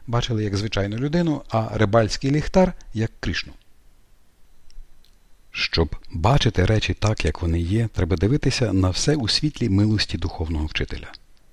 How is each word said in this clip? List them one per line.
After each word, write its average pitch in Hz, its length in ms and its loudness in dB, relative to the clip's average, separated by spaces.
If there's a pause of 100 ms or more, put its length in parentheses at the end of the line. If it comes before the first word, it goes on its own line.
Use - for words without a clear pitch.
бачили 117 380 0
як 101 120 -2
звичайну 101 400 -2
людину, 151 520 0
а 113 200 0 (100)
рибальський 107 520 2
ліхтар — 180 420 4 (220)
як 110 160 -2 (100)
Кришну. - 320 -6 (2000)
Щоб - 460 -2 (160)
бачити 98 520 2
речі 101 300 2
так, - 300 0
як 80 180 -2
вони 85 180 0
є, 104 280 0
треба 90 280 0
дивитися 110 560 0
на 92 180 4
все 147 260 0
у 120 120 -2
світлі 147 400 0
милості 101 500 2
духовного 80 480 -2
вчителя. - 460 -8 (400)